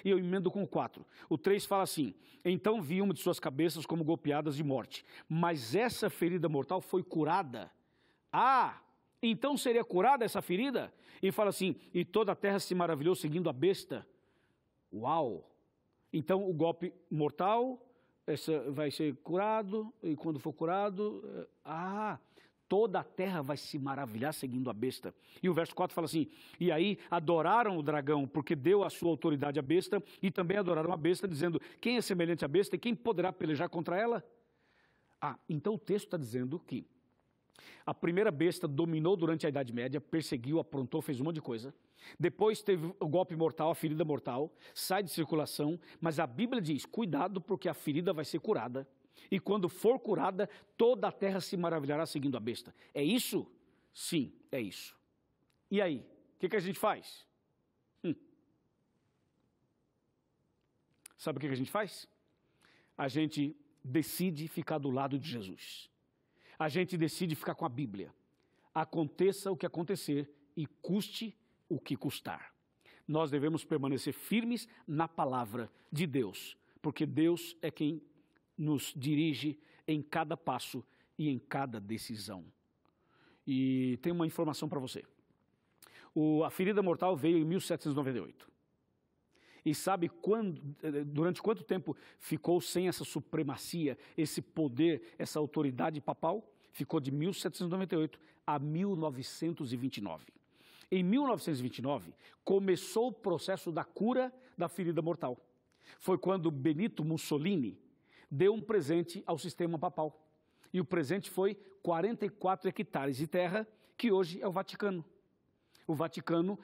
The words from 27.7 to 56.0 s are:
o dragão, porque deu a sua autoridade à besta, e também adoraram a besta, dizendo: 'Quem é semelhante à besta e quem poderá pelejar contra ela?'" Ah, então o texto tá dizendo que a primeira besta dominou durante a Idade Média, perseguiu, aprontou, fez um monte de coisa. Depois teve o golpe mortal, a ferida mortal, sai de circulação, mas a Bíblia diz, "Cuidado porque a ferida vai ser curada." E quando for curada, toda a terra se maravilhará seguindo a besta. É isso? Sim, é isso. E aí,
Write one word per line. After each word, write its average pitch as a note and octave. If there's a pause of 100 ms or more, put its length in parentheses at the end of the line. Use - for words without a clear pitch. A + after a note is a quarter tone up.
o D3+
dragão, D3
porque D#3
deu F3+
a D#3
sua -
autoridade D3
à -
besta, F3 (200)
e F#3+
também F#3
adoraram F3
a -
besta, E3+
dizendo: E3 (220)
'Quem A#3+
é G#3+
semelhante E3+
à -
besta F3+
e -
quem A#3
poderá F3+
pelejar D#3
contra E3+
ela?'" A#3 (960)
Ah, C#3+ (120)
então F3
o G#3
texto -
tá F3+
dizendo B2+
que - (1000)
a D3+
primeira F3+
besta E3
dominou D#3+
durante D#3+
a D3+
Idade C3
Média, C3
perseguiu, D3+
aprontou, C#3+
fez C3
um C3+
monte E3
de D3+
coisa. A#2+ (420)
Depois G3+
teve F#3
o F3
golpe F3
mortal, D#3+
a D#3+
ferida D#3
mortal, C#3 (240)
sai F#3+
de E3
circulação, D3+ (220)
mas E3
a D#3+
Bíblia A3+
diz, D3
"Cuidado F#3
porque F#3
a D#3+
ferida E3+
vai D3+
ser E3
curada." C3 (420)
E F#3+
quando F#3+
for B3+
curada, G3 (260)
toda A3+
a E3+
terra G3
se -
maravilhará D#3+
seguindo C#3
a A2+
besta. A2 (200)
É C#3+
isso? G3 (480)
Sim, - (180)
é C#3
isso. - (720)
E G3
aí, D#3 (300)